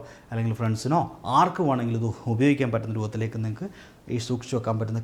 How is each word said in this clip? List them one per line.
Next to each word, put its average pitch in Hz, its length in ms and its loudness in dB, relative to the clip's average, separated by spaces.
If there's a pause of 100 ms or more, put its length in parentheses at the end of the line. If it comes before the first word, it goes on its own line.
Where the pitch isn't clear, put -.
(300)
അല്ലെങ്കിൽ 113 300 0
ഫ്രണ്ട്സിനോ 117 400 2 (400)
ആർക്ക് 180 280 4
വേണമെങ്കിലും 120 340 2
ഇത് 117 60 0 (260)
ഉപയോഗിക്കാൻ 139 400 4
പറ്റുന്ന 110 260 -2
രൂപത്തിലേക്ക് 110 440 -4
നിങ്ങൾക്ക് 110 240 -4 (480)
ഈ - 20 0 (100)
സൂക്ഷിച്ച് 123 300 -4
വെക്കാൻ 113 220 0
പറ്റുന്ന 113 240 -2